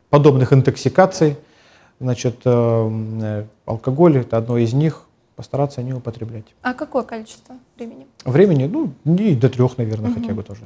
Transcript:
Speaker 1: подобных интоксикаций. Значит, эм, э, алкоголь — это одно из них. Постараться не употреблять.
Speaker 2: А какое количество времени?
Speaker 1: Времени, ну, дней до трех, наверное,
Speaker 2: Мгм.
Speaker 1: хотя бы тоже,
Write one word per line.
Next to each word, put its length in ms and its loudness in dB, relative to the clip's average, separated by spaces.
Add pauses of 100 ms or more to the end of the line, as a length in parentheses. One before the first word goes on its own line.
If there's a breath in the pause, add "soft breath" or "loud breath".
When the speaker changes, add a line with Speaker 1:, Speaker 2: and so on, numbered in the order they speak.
(120)
Speaker 1:
подобных 420 6
интоксикаций. 840 2 (640 soft breath)
Значит, 460 -4
эм, 800 0
э, 200 -6 (220)
алкоголь — 540 2
это 180 -2
одно 220 -2
из 140 0
них. 280 -2 (340)
Постараться 460 -6
не 120 -8
употреблять. 520 -12 (160)
Speaker 2:
А 120 -6
какое 300 -6
количество 520 -18 (220)
времени? 280 -18 (200)
Speaker 1:
Времени, 420 2
ну, 220 -4 (160)
дней 300 2
до 140 2
трех, 300 0
наверное, 320 -4
Speaker 2:
Мгм. 100 -6
Speaker 1:
хотя 120 -6
бы 100 -8
тоже, 220 -20